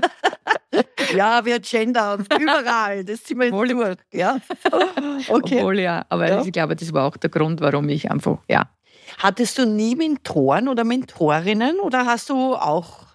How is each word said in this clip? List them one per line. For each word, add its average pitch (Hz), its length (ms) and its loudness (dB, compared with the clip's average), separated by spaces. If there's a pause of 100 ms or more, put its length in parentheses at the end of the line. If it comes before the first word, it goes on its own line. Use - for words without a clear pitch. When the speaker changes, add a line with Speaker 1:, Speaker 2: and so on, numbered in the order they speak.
(1160)
Speaker 1:
Ja, 220 300 4
wir 240 140 0
gendern 220 640 -2 (140)
überall. 233 640 0
Das 214 200 -8
ziehen 254 160 -8
wir 247 60 2
jetzt 240 80 0
Speaker 2:
Obwohl 214 140 0
Speaker 1:
durch. 233 300 0 (160)
Ja. 190 240 0 (340)
Okay. 277 880 0
Speaker 2:
Obwohl, 196 200 2
ja. 175 300 -2
Aber 170 200 0
Speaker 1:
Ja. 202 120 2
Speaker 2:
ich 185 120 -4
glaube, 165 240 0
das 165 160 -8
war 139 120 2
auch 147 120 -4
der 160 120 -2
Grund, 156 300 0
warum 147 300 0
ich 143 200 -2
einfach, - 280 -2 (100)
ja. - 220 2 (480)
Speaker 1:
Hattest - 400 0
du 254 80 4
nie 220 300 2
Mentoren 247 760 0
oder 233 160 0
Mentorinnen 220 960 0
oder 254 240 0
hast 240 240 -2
du 262 260 0
auch - 600 -4